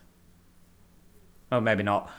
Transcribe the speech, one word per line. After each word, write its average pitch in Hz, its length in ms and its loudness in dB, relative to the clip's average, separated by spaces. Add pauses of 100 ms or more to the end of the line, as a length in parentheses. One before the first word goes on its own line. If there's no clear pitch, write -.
(1500)
Oh, 123 120 2
maybe 110 220 2
not. 101 360 0